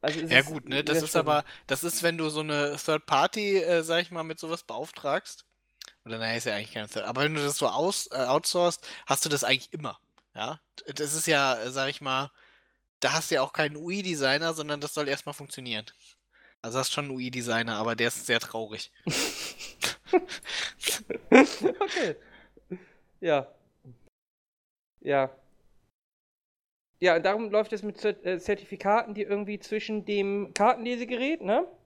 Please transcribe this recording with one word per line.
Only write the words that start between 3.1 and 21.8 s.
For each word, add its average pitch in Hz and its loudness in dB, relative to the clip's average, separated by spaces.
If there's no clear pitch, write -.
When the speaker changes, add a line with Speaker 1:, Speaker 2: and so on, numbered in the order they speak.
Speaker 2:
äh, 170 4
sag 165 2
ich 170 -6
mal, 165 -6
mit 160 -8
sowas 165 -6
beauftragst, - -6
oder 113 -8
naja, 113 -2
ist 117 -6
ja 110 0
eigentlich 104 -8
keine 107 -8
Third, 104 -6
aber 123 -2
wenn 151 2
du 147 -2
das 143 -2
so 139 0
aus-, 147 -2
äh, - -10
outsourcest, 147 0
hast - 2
du 165 -2
das 143 0
eigentlich 127 0
immer, 147 -10
ja? 131 -8
Das 143 -4
ist 156 -2
ja, 139 4
äh, 120 -4
sag 135 -2
ich - -8
mal, 135 -2
da 127 2
hast 156 0
du 160 2
ja 135 4
auch 135 -2
keinen 151 0
U-I-Designer, 165 0
sondern 151 -4
das 143 -8
soll 151 -2
erstmal 139 -4
funktionieren. 123 -8
Also 117 -2
hast 127 0
schon 143 -2
einen 135 -6
U-I-Designer, 120 -2
aber 113 0
der 117 4
ist - -4
sehr 117 4
traurig. 110 -8
<laughs> 160 -2
Speaker 1:
Okay. 262 4